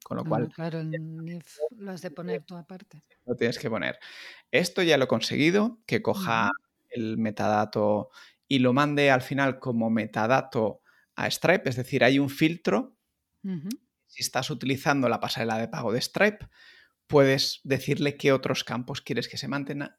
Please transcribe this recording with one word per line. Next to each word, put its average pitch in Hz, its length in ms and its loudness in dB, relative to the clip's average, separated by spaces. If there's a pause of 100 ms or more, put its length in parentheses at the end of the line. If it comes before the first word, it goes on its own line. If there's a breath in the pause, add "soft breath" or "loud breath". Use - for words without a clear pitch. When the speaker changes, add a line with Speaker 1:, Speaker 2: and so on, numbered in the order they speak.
Speaker 1:
con - 140 -8
lo 139 80 -6
Speaker 2:
No, - 0 -
Speaker 1:
cual - 160 0
Speaker 2:
no, 160 100 -4
claro, 165 280 -8
el 160 120 -6
Speaker 1:
ya 165 60 -6 (260)
Speaker 2:
nif - 400 -12 (120)
lo 202 160 -12
has 175 100 -12
de 180 80 -8
poner 175 340 -8
tú 180 120 -16
aparte. 170 480 -18 (200)
Speaker 1:
lo 123 120 -4
tienes 117 220 -2
que 123 120 -6
poner. 73 280 -4 (520 loud breath)
Esto 175 320 2
ya 156 160 6
lo 131 60 4
he 127 40 -6
conseguido, 160 800 2
que 110 160 0
coja 110 460 0
Speaker 2:
Ujú. 101 40 0 (380)
Speaker 1:
el 110 280 -4
metadato 104 920 0 (380 loud breath)
y 139 120 2
lo 123 120 4
mande 143 380 4
al 127 120 4
final 135 380 0
como 113 300 0
metadato 110 920 0 (340 soft breath)
a - 140 -2
Stripe, 165 400 2
es 117 60 -4
decir, 123 280 0
hay 135 140 6
un 139 120 0
filtro. 175 680 0 (460)
Speaker 2:
Ujú. 190 340 -8 (280)
Speaker 1:
Si - 160 -14
estás - 280 -4
utilizando 135 580 0
la 117 120 0
pasarela 113 380 -2
de 113 100 -4
pago 113 240 -4
de 123 80 0
Stripe, 208 460 0 (600 soft breath)
puedes 139 580 4
decirle 139 520 -2
qué 139 160 4
otros 135 320 0
campos 123 380 -8
quieres 120 260 -4
que - 100 -12
se - 100 -10
mantena-, 143 500 -6